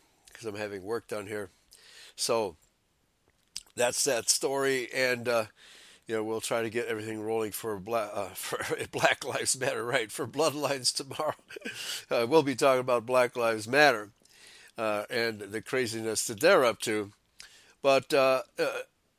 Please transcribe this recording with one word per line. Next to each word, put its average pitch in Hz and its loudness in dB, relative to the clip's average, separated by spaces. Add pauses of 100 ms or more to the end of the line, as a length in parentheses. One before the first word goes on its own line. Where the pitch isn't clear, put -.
(340)
'cause - -14
I'm 104 -8
having 101 -8
work 110 -6
done 104 -8
here. 104 -8 (640)
So 110 0 (1200)
that's 120 0
that 117 0
story, 135 0
and, 123 0
uh, 113 2 (600)
you 113 -4
know, 110 0
we'll 110 -4
try 117 -2
to 113 -2
get 113 -4
everything 110 -6
rolling 110 -2
for 107 -6
Bla-, 104 -4
uh, 101 -6
<laughs> - -16
for - -6 (160)
Black 135 2
Lives 120 -2
Matter, 127 -2
right, 120 -2
for 143 -6
Bloodlines 139 0
tomorrow. 147 -4
<laughs> - -20 (680)
Uh, 120 2
we'll 151 6
be 135 0
talking 131 4
about 123 2
Black 127 4
Lives 113 0
Matter, 123 6 (680)
uh, 107 -2
and 117 -2
the 101 -8
craziness 110 -2
that 110 -6
they're 165 6
up 110 2
to. 107 -2 (680)
But, 135 2
uh, 131 4 (160)
uh, 123 -2 (400)